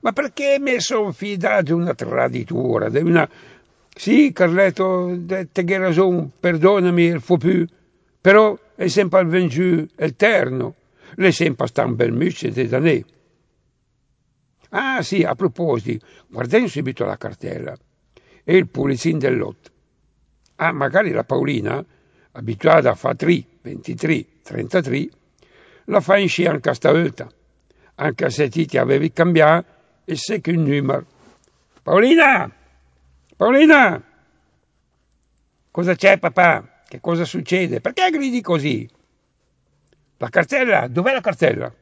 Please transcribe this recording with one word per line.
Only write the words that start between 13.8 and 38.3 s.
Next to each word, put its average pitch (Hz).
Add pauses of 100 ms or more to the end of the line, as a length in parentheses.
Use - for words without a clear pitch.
Ah, 262
sì, 190
a -
proposito, 120 (220)
guardiamo 131
subito 131
la 101
cartella. - (680)
E 170
il 185
polizzino 139
del 127
lotto. - (840)
Ah, 165
magari 160
la 117
Paolina, 135 (480)
abituata 120
a 104
fa -
tre, 170 (160)
ventitré, - (180)
trentatré, 135 (760)
la 196
fa 185
in 196
sci 185
anche 143
stavolta. 156 (640)
Anche 139
se 143
ti, 156
ti 135
avevi 139
cambiato 165 (380)
e 160
sai 196
che 160
un 165
numero. 139 (760)
Paolina! 262 (840)
Paolina! 262 (1700)
Cosa 175
c'è, 190
papà? 160 (200)
Che -
cosa 170
succede? 160
Perché 370
gridi 269